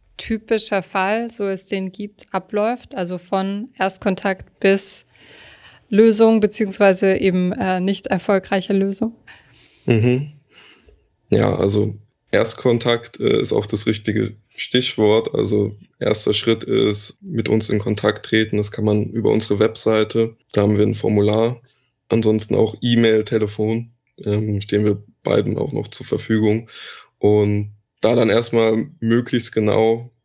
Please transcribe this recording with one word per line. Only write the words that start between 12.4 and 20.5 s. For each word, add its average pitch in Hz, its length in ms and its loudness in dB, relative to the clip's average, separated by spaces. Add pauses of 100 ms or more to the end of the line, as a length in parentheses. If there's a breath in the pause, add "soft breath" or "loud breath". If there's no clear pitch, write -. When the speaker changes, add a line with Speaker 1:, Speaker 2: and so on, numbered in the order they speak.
Speaker 2:
äh, 113 200 2
ist 110 120 -2
auch 104 140 0
das - 200 -4
richtige 107 480 -4 (220)
Stichwort. 113 800 0
Also 104 420 -2 (240)
erster 110 340 0
Schritt 113 300 0
ist, 110 580 -2
mit 131 260 -6
uns 110 200 0
in 107 100 -2
Kontakt 104 480 -2
treten. 110 300 0
Das 104 160 -2
kann 107 120 -6
man 107 260 0
über 110 200 0
unsere 107 300 0
Webseite. 110 760 0 (160)